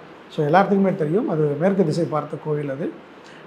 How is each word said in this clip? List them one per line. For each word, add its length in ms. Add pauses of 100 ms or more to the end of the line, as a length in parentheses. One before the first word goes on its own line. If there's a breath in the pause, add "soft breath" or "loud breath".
(300)
so 160
எல்லாத்துக்குமே 480
தெரியும், 340
அது 320
மேற்கு 240
திசை 200
பார்த்த 400
கோவில் 260
அது. 220 (540 loud breath)